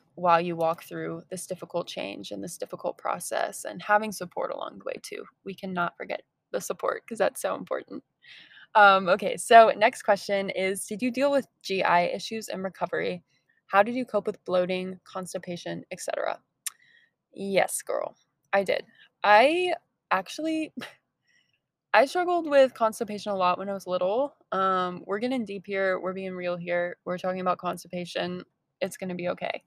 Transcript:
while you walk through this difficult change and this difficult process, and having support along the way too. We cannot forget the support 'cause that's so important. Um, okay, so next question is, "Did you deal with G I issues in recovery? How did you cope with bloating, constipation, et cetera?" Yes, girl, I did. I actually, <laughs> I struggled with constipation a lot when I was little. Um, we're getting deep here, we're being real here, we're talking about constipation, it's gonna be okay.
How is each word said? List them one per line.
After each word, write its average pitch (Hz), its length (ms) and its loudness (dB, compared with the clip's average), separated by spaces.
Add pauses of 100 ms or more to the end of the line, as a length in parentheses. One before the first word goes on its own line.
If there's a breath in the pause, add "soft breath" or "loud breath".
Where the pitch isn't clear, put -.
(160)
while 170 240 4
you 175 160 -2
walk 165 280 -2
through 165 460 -10
this 185 160 -10
difficult 180 420 -6
change - 420 -10
and 202 120 -10
this - 160 -10
difficult - 400 -8
process, - 640 -4
and 202 180 -10
having 214 300 2
support - 400 -8
along - 260 -10
the - 60 -14
way - 180 -6
too. - 220 -12 (200)
We 196 100 -10
cannot 180 420 -6
forget - 260 -10 (300)
the 196 80 -4
support - 480 -4
'cause 220 100 -10
that's - 220 2
so 190 160 -2
important. - 480 -8 (680 loud breath)
Um, 196 340 8
okay, 196 300 2
so 226 380 10
next 214 260 2
question 196 480 0
is, 190 360 -2
"Did 214 160 -8
you 254 100 0
deal 269 200 0
with 277 140 0 (160)
G 185 200 -2
I 175 200 6
issues 208 460 -6
in 190 140 -8
recovery? 180 640 -6 (440)
How 196 140 6
did 233 140 0
you 254 100 -2
cope 208 200 -2
with - 180 -8
bloating, 185 600 0
constipation, 175 880 -8
et 180 80 -12
cetera?" - 400 -4 (920 loud breath)
Yes, - 480 0
girl, - 340 -6 (360)
I 202 120 2
did. - 220 -2 (380 soft breath)
I 302 500 6 (360)
actually, 311 680 -2
<laughs> - 1160 -12
I 226 120 8
struggled 349 420 0
with 269 260 6
constipation 214 580 -4
a 196 40 -4
lot 180 220 2
when 190 100 -8
I 196 60 -4
was 190 120 -10
little. 190 480 0 (180)
Um, 185 540 0
we're 196 140 -4
getting 247 240 -2
deep 202 220 -12
here, 190 340 -2
we're 185 140 -6
being 190 200 -8
real 180 220 -6
here, 175 480 -4
we're 180 140 -6
talking 185 220 -4
about 180 180 -2
constipation, 180 880 -8 (360)
it's 190 180 -6
gonna 185 160 -8
be 180 160 -6
okay. - 360 -6